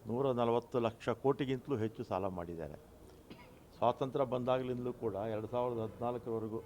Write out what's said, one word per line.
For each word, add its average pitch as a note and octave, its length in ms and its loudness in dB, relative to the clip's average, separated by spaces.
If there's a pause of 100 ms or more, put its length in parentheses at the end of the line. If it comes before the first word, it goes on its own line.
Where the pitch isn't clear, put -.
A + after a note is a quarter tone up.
ನೂರ B2+ 260 2
ನಲವತ್ತು A#2+ 480 2
ಲಕ್ಷ A2+ 280 0
ಕೋಟಿಗಿಂತಲೂ C3+ 680 0
ಹೆಚ್ಚು A2 280 -2
ಸಾಲ G2 220 0
ಮಾಡಿದ್ದಾರೆ. E2+ 540 -6 (960)
ಸ್ವಾತಂತ್ರ್ಯ C3+ 460 2
ಬಂದಾಗಲಿಂದಲೂ B2+ 680 0
ಕೂಡ, A2+ 220 -2
ಎರಡು G#2+ 320 -2
ಸಾವಿರದ B2 320 0
ಹದಿನಾಲ್ಕರವರೆಗೂ A2+ 880 -4